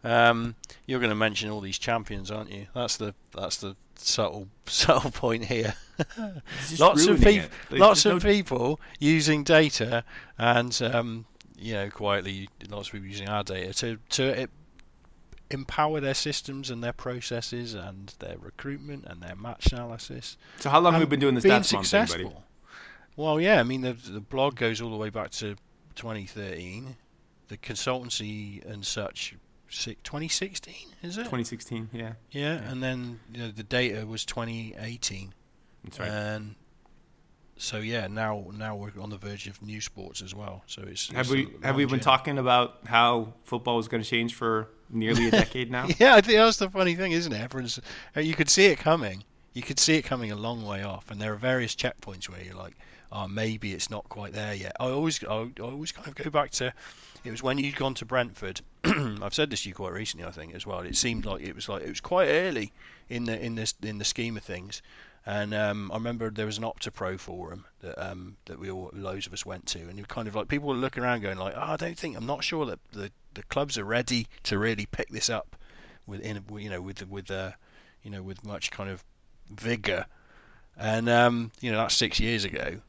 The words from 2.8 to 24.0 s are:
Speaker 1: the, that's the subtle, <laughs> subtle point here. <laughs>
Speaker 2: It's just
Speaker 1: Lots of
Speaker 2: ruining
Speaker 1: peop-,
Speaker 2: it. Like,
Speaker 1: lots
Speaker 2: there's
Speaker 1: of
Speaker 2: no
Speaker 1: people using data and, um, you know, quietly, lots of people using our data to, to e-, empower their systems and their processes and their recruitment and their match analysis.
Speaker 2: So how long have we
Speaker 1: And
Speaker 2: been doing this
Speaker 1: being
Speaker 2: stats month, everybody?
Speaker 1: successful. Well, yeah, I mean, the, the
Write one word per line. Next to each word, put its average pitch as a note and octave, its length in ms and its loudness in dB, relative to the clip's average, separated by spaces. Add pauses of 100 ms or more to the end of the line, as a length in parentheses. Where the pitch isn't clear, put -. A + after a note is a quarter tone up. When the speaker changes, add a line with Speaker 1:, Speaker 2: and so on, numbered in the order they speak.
Speaker 1:
the, G#2 160 -6 (220)
that's F2+ 220 -4
the G2 180 -8 (200)
subtle, G#2 520 -2 (100)
<laughs> - 80 -20
subtle C3 460 4
point A#2 340 0
here. A2 340 0
<laughs> - 40 -18 (760)
Speaker 2:
It's C3+ 100 -6
just D#3+ 120 -4
Speaker 1:
Lots D#3 240 10
of F3+ 160 8
Speaker 2:
ruining - 20 12
Speaker 1:
peop-, A2+ 200 10
Speaker 2:
it. - 80 -8 (200)
Like, - 80 2
Speaker 1:
lots G3 240 10
Speaker 2:
there's G3+ 140 6
Speaker 1:
of F3 60 0
Speaker 2:
no G3+ 80 4
Speaker 1:
people D3+ 480 2 (200)
using D3+ 440 6
data C3+ 600 6 (360)
and, A#2+ 420 4
um, A#2 440 0 (320)
you A2 180 -6
know, G2+ 160 -2
quietly, G2 580 -2 (200)
lots G2+ 180 -10
of - 60 -10
people G2 140 -10
using G2 220 -8
our G#2 140 -2
data F#2 320 -6
to, A#2 240 -4 (100)
to C3 340 0
e-, B2+ 40 -6 (1040)
empower D3+ 480 -2
their C#3 160 0
systems C#3 560 -6
and A#2 120 -8
their A#2+ 100 -4
processes A#2+ 840 -6
and G2 440 -12
their F2 200 -10
recruitment C#3 680 -12
and F2 160 -16
their F2+ 140 -12
match A2+ 360 2
analysis. A#2+ 680 -10 (220)
Speaker 2:
So C#3+ 100 -4
how D3 100 10
long E3+ 140 8
have E3 60 8
we E3 40 8
Speaker 1:
And D3 80 4
Speaker 2:
been C#3+ 80 4
doing C3+ 160 6
this A#2+ 80 2
Speaker 1:
being B2+ 120 12
Speaker 2:
stats G#2 180 4
month, G2 200 2
everybody? F#2 300 4
Speaker 1:
successful. - 200 -10 (720)
Well, D3+ 240 2
yeah, F#3 200 8
I A#2+ 40 6
mean, C3 180 0
the, B2+ 120 0
the G#2+ 260 -10